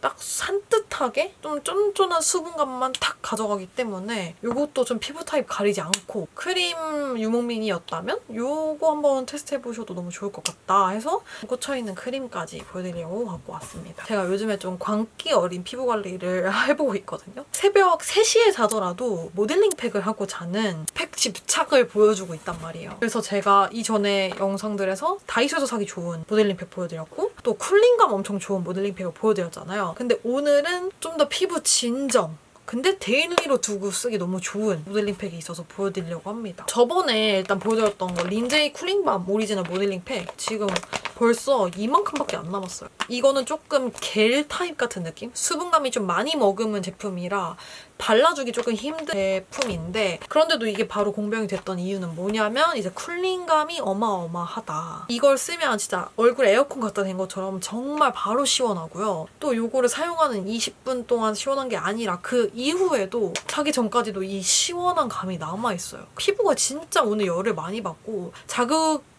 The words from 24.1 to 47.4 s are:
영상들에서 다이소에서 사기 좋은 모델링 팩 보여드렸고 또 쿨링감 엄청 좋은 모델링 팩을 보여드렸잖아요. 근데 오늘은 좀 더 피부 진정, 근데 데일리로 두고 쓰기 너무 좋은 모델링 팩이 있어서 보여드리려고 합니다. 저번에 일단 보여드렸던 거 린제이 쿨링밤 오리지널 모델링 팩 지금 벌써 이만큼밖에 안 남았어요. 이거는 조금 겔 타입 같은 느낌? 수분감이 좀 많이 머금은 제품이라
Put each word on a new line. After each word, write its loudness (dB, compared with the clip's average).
영상들에서 -2
다이소에서 2
사기 -2
좋은 -8
모델링 2
팩 -10
보여드렸고 -6
또 0
쿨링감 6
엄청 -2
좋은 -2
모델링 -4
팩을 -6
보여드렸잖아요. -2
근데 2
오늘은 2
좀 -6
더 2
피부 -2
진정, 0
근데 0
데일리로 0
두고 -4
쓰기 -2
너무 -2
좋은 -2
모델링 -2
팩이 -8
있어서 -10
보여드리려고 -4
합니다. -8
저번에 4
일단 2
보여드렸던 0
거 -2
린제이 2
쿨링밤 0
오리지널 0
모델링 -2
팩 -8
지금 -2
벌써 4
이만큼밖에 0
안 -8
남았어요. -8
이거는 2
조금 -2
겔 2
타입 -4
같은 -4
느낌? -10
수분감이 0
좀 -2
많이 0
머금은 2
제품이라 -6